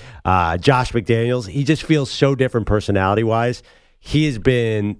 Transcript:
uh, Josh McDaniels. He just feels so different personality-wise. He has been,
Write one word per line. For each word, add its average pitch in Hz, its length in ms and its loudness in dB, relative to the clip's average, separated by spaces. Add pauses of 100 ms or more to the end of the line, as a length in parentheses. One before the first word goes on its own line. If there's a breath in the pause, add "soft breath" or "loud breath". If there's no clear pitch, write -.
(240 loud breath)
uh, 90 320 2
Josh 127 360 2
McDaniels. 117 560 -2
He 139 160 -4
just 143 180 -2
feels 147 280 0
so 139 260 2
different 123 320 -2
personality-wise. 107 920 0 (360 soft breath)
He 156 280 -2
has 131 120 -4
been, 110 600 0